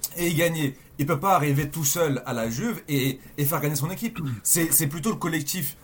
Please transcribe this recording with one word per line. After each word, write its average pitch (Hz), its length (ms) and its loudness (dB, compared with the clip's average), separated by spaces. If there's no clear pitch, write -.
et 175 100 0
il 170 100 2
gagnait. 160 380 2
Il 143 80 0
peut 151 140 2
pas 190 160 6
arriver 143 340 2
tout 160 140 -4
seul 147 420 0
à 131 60 -4
la 117 180 -2
Juve 208 380 -2
et, 135 320 0
et 147 60 2
faire 143 160 0
gagner 147 160 0
son 151 140 -2
équipe. - 280 -6
C'est, 165 300 2
c'est 160 160 2
plutôt 165 220 -2
le - 60 0
collectif 160 680 -4